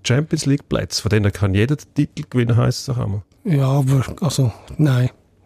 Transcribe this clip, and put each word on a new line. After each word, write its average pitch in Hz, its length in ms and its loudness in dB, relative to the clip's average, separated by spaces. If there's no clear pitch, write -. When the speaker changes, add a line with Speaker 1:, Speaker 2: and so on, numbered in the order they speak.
Speaker 1:
Champions 151 440 0
League 139 200 0
Plätze. - 340 -4
Von 95 80 -2
denen 101 220 2
kann 98 220 0
jeder 117 220 2
den - 180 -12
Titel 147 360 -2
gewinnen, 120 280 2
heisst 127 240 0
es - 40 -14
doch 120 120 -4
einmal. 104 240 -4
Speaker 2:
Ja, 139 240 2
aber, 135 360 2
also, 135 300 0
nein. 127 320 2